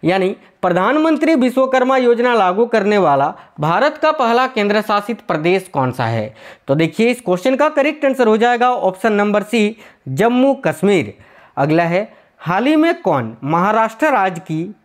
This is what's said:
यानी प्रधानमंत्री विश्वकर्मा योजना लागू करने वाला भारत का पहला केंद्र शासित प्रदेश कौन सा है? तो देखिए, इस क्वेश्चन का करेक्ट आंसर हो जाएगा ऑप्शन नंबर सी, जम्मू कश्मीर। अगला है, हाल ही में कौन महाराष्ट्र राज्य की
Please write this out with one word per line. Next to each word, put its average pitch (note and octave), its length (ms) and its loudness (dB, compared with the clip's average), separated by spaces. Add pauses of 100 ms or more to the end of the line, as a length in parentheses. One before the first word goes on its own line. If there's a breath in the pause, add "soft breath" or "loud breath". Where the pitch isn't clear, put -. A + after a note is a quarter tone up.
यानी F#3 240 2 (340 soft breath)
प्रधानमंत्री C#4+ 720 2
विश्वकर्मा B3+ 640 2
योजना A#3+ 380 2
लागू G3 320 2
करने G#3 320 0
वाला C#3+ 340 2 (280 loud breath)
भारत G#3 380 0
का D#4 140 2
पहला B3+ 340 0
केंद्र G#3+ 340 0
शासित G#3 400 -4
प्रदेश F3 480 -2
कौन C3 240 -2
सा B2 120 -4
है? A2+ 300 -4 (340 loud breath)
तो C#3 60 2
देखिए, E3 360 0
इस A#3+ 100 -4
क्वेश्चन F3+ 360 -2
का C#4+ 120 2
करेक्ट D4+ 360 -2
आंसर C4 220 2
हो A3 100 2
जाएगा A#3+ 340 2
ऑप्शन A3 420 -2
नंबर G#3 300 0
सी, G#3+ 340 -2 (320 loud breath)
जम्मू A#3+ 480 2
कश्मीर। E3+ 580 -2 (420 soft breath)
अगला D#3 280 0
है, F3+ 280 -2 (280 soft breath)
हाल F#3+ 260 -2
ही D#4 100 2
में E4 260 2
कौन A#2+ 420 -2
महाराष्ट्र A3 680 0
राज्य F#3+ 280 -2
की D#3+ 220 -6 (220)